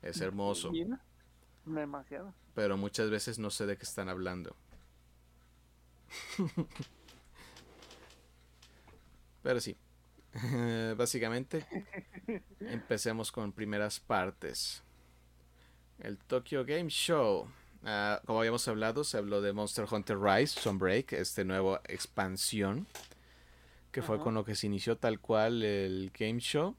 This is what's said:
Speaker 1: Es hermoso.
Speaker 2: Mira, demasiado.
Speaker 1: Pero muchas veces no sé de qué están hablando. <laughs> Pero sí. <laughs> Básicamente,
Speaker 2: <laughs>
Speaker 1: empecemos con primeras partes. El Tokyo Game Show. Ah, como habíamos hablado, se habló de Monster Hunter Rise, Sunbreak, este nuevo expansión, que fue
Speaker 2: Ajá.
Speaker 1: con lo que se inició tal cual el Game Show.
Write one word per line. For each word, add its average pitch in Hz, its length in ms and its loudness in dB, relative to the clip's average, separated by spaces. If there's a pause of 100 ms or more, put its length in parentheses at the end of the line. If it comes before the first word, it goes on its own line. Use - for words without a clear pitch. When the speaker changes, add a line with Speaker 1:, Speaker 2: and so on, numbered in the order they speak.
Speaker 1:
Es 85 180 -4
hermoso. 98 500 -2
Speaker 2:
Mira, 180 300 -4 (640)
demasiado. 151 680 -6 (220)
Speaker 1:
Pero 101 220 2
muchas 104 340 0
veces 110 300 -2
no 107 100 -2
sé 104 160 -2
de 101 100 -2
qué - 60 -16
están 95 260 -6
hablando. 90 460 -4 (1800)
<laughs> 165 480 -2 (2500)
Pero 127 180 2
sí. 104 160 -6 (560)
<laughs> 117 640 0
Básicamente, 120 680 0 (540)
Speaker 2:
<laughs> 196 400 -8
Speaker 1:
empecemos 113 720 -2
con 104 200 -4
primeras 104 480 -2
partes. - 840 -2 (1160)
El 104 200 -10
Tokyo 127 460 -2
Game 156 260 0
Show. 117 580 4 (360)
Ah, 104 420 2
como 113 140 4
habíamos 113 280 2
hablado, 113 360 0
se - 120 -2
habló 101 240 2
de 101 120 2
Monster 104 380 -2
Hunter 104 280 0
Rise, 104 420 6
Sunbreak, 98 520 2
este 90 320 -2
nuevo 95 420 2
expansión, 98 1000 -2 (1080)
que 131 100 -2
fue 110 140 0
Speaker 2:
Ajá. 98 80 -2
Speaker 1:
con 113 100 2
lo 107 100 2
que 107 120 -2
se - 100 0
inició 104 320 2
tal 110 220 2
cual 113 420 4
el 95 560 0
Game 110 220 0
Show. 160 380 0